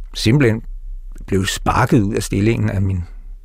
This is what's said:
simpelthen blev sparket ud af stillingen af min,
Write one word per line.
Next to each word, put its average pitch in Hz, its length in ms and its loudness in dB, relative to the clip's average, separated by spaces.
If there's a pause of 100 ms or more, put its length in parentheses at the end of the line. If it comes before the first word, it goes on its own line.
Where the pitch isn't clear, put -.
(140)
simpelthen 135 480 4 (640)
blev 95 180 0
sparket 113 560 2
ud 101 140 0
af 107 80 0
stillingen 107 460 2
af 101 120 0
min, 95 220 0 (420)